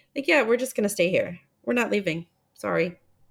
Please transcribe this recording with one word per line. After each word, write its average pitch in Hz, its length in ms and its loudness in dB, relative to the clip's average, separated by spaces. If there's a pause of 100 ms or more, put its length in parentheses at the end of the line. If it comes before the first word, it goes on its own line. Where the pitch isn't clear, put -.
(160)
like, 269 100 -6
"Yeah, 311 160 4
we're 226 140 2
just 247 180 -2
gonna 208 140 2
stay 185 220 2
here. 104 280 -2 (260)
We're 240 100 -2
not 226 160 0
leaving. 175 340 -2 (300)
Sorry." 175 440 -2 (320)